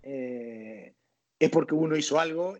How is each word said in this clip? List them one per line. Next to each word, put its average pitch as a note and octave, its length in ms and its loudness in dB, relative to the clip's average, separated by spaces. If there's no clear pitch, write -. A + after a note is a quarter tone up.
eh, A#2 920 -10
es - 100 6
porque D#3+ 240 2
uno D#3 220 2
hizo D3+ 240 2
algo E3+ 400 -2